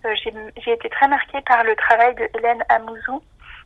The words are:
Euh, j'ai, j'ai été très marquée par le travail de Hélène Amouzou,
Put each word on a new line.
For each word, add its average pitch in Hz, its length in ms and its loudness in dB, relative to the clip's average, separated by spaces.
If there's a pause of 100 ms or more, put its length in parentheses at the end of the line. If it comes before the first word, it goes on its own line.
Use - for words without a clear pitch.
Euh, 220 180 -2
j'ai, 226 120 -6 (220)
j'ai 233 160 -2
été 233 180 -2
très - 180 2
marquée 277 340 -2
par 233 200 2
le 220 140 0
travail 233 400 4
de 226 180 -4
Hélène 233 340 0
Amouzou, 226 540 -2 (440)